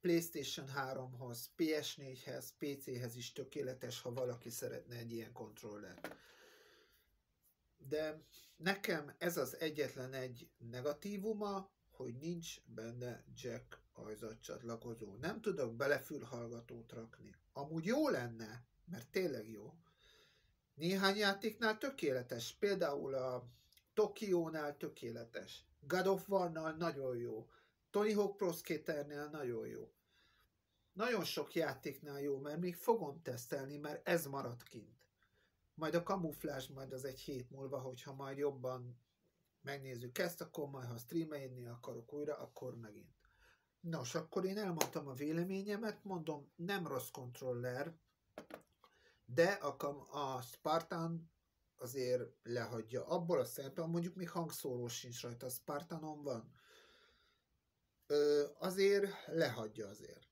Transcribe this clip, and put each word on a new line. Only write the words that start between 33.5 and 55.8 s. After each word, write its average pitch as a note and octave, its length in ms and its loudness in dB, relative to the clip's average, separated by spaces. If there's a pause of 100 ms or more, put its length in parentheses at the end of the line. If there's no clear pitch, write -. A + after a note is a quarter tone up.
mert D3+ 300 -4
ez E3 180 6
maradt C3 380 -4
kint. - 420 -16 (680)
Majd D#3+ 220 2
a E3+ 80 6
kamuflázs D3+ 640 0
majd C3+ 260 -8
az C3 120 -4
egy C3 140 -6
hét B2+ 300 -6
múlva, C3+ 300 -4
hogyha C3 340 -6
majd C3+ 240 -6
jobban B2+ 640 -2 (600)
megnézzük C3 560 -6
ezt, F3 240 0
akkor D#3 280 -6
majd, C3 180 -6
ha A#2 100 -6
streamelni C#3 720 -4
akarok A#2+ 460 -10
újra, D3 240 -2
akkor B2+ 380 -10
megint. G#2 400 -14 (640)
Nos, D#3+ 360 -2
akkor F3 300 2
én G3 120 2
elmondtam E3 500 2
a C3+ 60 -6
véleményemet, F#3+ 880 0
mondom, D#3+ 520 -4
nem F3+ 320 0
rossz C3+ 220 -2
kontroller, B2 880 -2 (1300)
de E3 260 8
a C#3+ 240 -2
kam-, C#3+ 360 -4
a C3 300 -2
Spartan E3 920 0 (440)
azért B2 520 2 (140)
lehagyja. A2+ 640 -2
Abból E3+ 320 4
a B2 60 4
szempontból, C#3 420 -4
mondjuk E3+ 280 0
még F3+ 140 -4
hangszóró C3+ 580 -2
sincs A#2+ 340 -6
rajta, A#2+ 240 -8
a B2+ 40 -4
Spartanon D3+ 720 -6